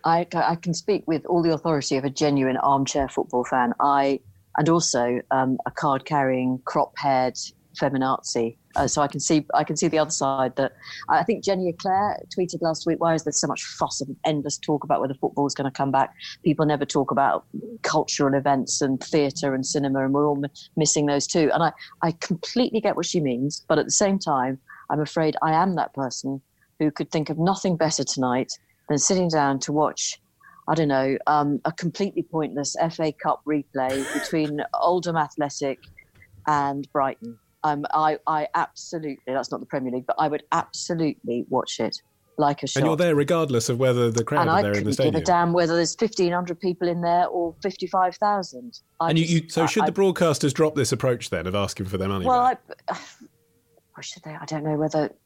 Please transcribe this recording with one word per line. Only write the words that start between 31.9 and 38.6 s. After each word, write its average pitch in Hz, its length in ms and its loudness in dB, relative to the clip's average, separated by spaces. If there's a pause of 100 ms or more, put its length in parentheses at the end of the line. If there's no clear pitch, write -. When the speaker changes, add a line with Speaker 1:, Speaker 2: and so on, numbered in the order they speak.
Speaker 1:
pointless 147 560 -6
F 165 200 -2
A 160 120 0
Cup - 360 -2
replay 135 640 -2
Speaker 2:
<laughs> 147 60 -2
Speaker 1:
between 147 420 -2 (120)
Oldham 170 440 0
Athletic 147 640 -4 (640)
and 139 460 0
Brighton. 135 460 -2 (260)
Um, 147 280 0
I, 156 260 2 (100)
I 151 280 0
absolutely, 160 720 -6